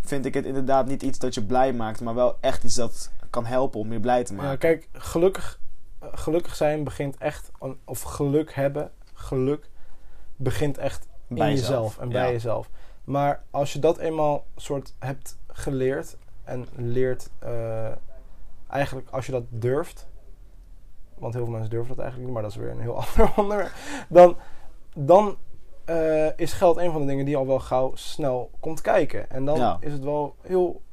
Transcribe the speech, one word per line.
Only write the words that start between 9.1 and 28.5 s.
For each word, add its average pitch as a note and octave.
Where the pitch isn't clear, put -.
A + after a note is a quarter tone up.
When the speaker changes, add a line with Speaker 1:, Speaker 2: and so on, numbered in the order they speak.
Speaker 2:
geluk C#3
begint C#3
echt -
Speaker 1:
Bij A#2
Speaker 2:
in -
Speaker 1:
jezelf, B2+
Speaker 2:
jezelf A2+
en B2
bij B2+
Speaker 1:
ja. B2
Speaker 2:
jezelf. A2
Maar C#3+
als C#3
je C#3+
dat D#3+
eenmaal D3+
soort -
hebt -
geleerd C3+
en B2+
leert, B2
eh, A2+
eigenlijk C3+
als -
je C3+
dat B2
durft, B2
want A#2+
heel A#2+
veel A#2
mensen A2
durven A#2
dat -
eigenlijk B2
niet, B2+
maar A2
dat G#2
is G#2+
weer A#2+
een A#2
heel A#2+
<laughs> -
ander G3+
onderwerp, G3+
dan, F3
dan, F#3
eh, D#3
is D#3+
geld E3+
een C3+
van D3+
de C#3
dingen C#3
die D3
al C3
wel C3
gauw C3
snel B2+